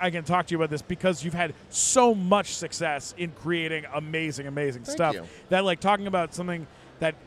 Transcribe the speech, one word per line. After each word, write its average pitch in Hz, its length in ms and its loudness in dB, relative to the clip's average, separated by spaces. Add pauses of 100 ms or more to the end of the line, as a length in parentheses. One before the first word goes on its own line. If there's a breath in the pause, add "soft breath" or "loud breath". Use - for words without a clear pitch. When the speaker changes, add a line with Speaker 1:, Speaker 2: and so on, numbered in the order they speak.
Speaker 1:
I 180 80 0
can 165 160 -4
talk 175 220 2
to - 60 -4
you 170 40 2
about 160 140 2
this 147 100 -2
because 175 420 0
you've 170 120 -4
had 175 180 -2 (160 loud breath)
so 240 460 6
much 190 400 2
success 151 640 -4
in 170 140 -4 (100)
creating 160 420 -2 (100)
amazing, 151 520 -4
amazing 139 380 -4
Speaker 2:
Thank 277 120 -6
Speaker 1:
stuff 156 180 2
Speaker 2:
you. 85 100 -8 (260 loud breath)
Speaker 1:
that, 185 160 4
like, 175 140 2
talking 202 260 2
about 180 260 0
something 170 340 -6 (340 loud breath)
that 160 140 2 (120)